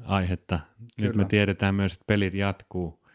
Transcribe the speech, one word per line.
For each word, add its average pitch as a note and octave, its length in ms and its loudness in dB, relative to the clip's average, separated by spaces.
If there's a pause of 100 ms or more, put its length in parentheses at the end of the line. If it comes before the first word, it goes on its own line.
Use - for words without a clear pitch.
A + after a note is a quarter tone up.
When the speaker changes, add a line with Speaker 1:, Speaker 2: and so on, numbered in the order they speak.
Speaker 1:
aihetta. F#2 560 -2 (200)
Nyt A2 300 -4
Speaker 2:
Kyllä. G2+ 120 2
Speaker 1:
me - 20 4
tiedetään G2+ 500 2
myös, G2 180 0
että - 140 -18
pelit G2+ 280 2
jatkuu. F#2 680 -6 (100)